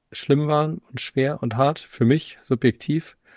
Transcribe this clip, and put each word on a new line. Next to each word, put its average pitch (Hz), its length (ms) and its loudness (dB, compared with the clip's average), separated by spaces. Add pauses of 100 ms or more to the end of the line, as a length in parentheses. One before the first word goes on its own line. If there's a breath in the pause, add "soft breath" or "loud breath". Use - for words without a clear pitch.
(120)
schlimm 147 360 0
waren 156 320 0 (100)
und 127 120 -12
schwer 135 400 -2
und 117 140 -4
hart 139 240 2
für - 260 -2
mich, 143 360 2
subjektiv. - 720 -2 (220 soft breath)